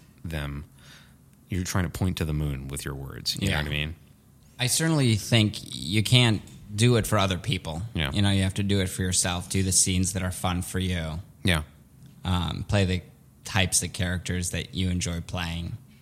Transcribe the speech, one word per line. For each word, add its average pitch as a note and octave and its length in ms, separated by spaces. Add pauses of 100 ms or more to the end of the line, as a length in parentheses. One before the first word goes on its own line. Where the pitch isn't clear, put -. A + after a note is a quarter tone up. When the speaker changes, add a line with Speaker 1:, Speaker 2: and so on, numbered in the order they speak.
(240)
Speaker 1:
them, D2 420 (840)
you're F#2 140
trying F2+ 220
to D#2 40
point F#2 280
to F2 80
the D#2 80
moon C#2+ 340
with C#2 160
your C#2 120
words. - 440
You G2 80
know F#2+ 60
Speaker 2:
Yeah. D#2 80
Speaker 1:
what D2 60
I D2 40
mean? D2+ 240 (640)
Speaker 2:
I B2 80
certainly D3 480
think G#2+ 480
you D#2 400
can't A#2+ 380 (320)
do A#2+ 240
it G#2 100
for G#2+ 100
other F#2+ 200
people. E2 460 (100)
Speaker 1:
Yeah. D2+ 180
Speaker 2:
You G2+ 100
know, G2+ 100
you G2 120
have F#2+ 120
to G#2 80
do G2+ 180
it F#2 80
for - 120
yourself. F2+ 480
Do G2 140
the F#2 80
scenes F#2 420
that F#2 100
are F#2 80
fun F2+ 300
for - 180
you. F2 400 (240)
Speaker 1:
Yeah. E2 200 (600)
Speaker 2:
Um, F2+ 440
play G2+ 180
the F2+ 160 (420)
types - 400
of F2 100
characters F2+ 560
that - 240
you F#2 160
enjoy F2 320
playing, E2+ 560 (240)